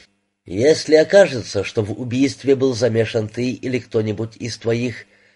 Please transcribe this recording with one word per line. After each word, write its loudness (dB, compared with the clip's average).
Если 2
окажется, 4
что -4
в -6
убийстве 0
был 0
замешан 0
ты -4
или -6
кто-нибудь -4
из -10
твоих, -4